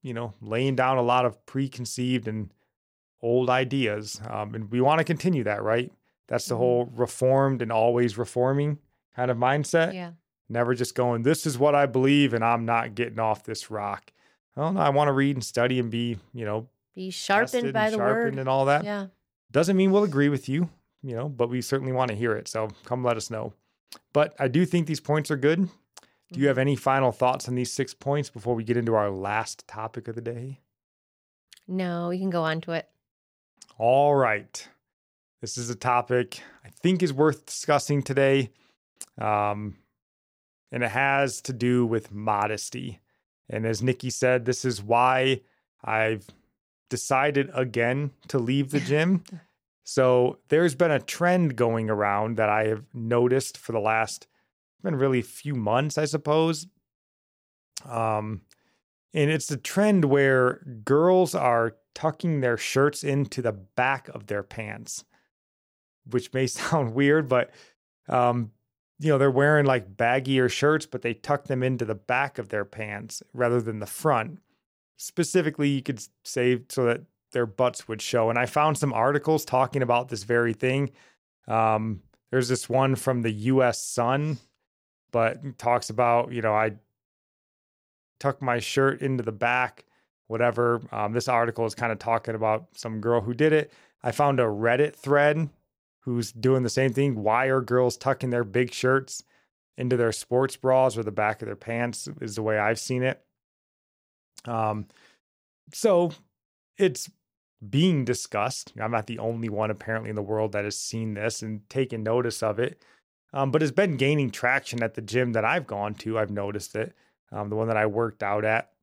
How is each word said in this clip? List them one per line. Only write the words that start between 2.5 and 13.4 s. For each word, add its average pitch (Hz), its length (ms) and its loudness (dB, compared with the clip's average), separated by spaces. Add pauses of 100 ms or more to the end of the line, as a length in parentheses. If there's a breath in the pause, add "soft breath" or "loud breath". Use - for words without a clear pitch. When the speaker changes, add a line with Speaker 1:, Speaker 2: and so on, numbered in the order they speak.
Speaker 1:
old 123 280 2
ideas. 123 680 0 (100)
Um, 107 240 -8
and 110 160 -8
we 120 120 0
wanna 156 220 4
continue 160 420 0
that, 104 180 -2
right? 117 280 0 (360)
That's - 180 -2
the 123 100 -2
Speaker 2:
Mm-hmm. 113 60 -4
Speaker 1:
whole 123 260 2
reformed 127 720 2
and 113 100 -4
always 117 460 2
reforming 139 640 -2 (360)
kind 123 160 -2
of 113 60 0
mindset. 151 560 0
Speaker 2:
Yeah. 175 180 -12 (380)
Speaker 1:
Never 120 260 0
just 120 180 -4
going, 120 300 0
"This 156 220 2
is 135 120 -2
what 147 160 4
I 143 120 4
believe, 131 480 4
and 113 100 0
I'm 117 220 0
not 117 300 -2
getting 110 240 -6
off 110 240 -2